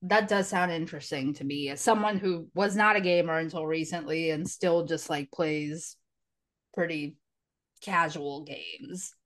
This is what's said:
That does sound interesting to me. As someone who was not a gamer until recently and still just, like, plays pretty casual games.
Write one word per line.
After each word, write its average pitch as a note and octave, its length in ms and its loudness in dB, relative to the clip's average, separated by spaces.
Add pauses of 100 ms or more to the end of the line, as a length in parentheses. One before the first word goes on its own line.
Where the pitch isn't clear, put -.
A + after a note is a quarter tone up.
That G3+ 260 4
does G3 180 2
sound F3+ 240 2
interesting D3+ 640 -4
to - 80 -10
me. C#3+ 260 -4
As C#3+ 120 -8
someone G#3+ 360 4
who F3+ 360 -2
was G3 240 2
not G#3+ 180 6
a G3+ 60 4
gamer F3 360 4
until D#3+ 280 -2
recently D#3+ 640 -2
and D#3 200 -2
still E3+ 360 2
just, D#3 240 -4
like, C#3+ 220 -4
plays D3+ 640 -4 (800)
pretty D#3+ 420 -2 (640)
casual D#3 640 0
games. C#3+ 720 -12 (120)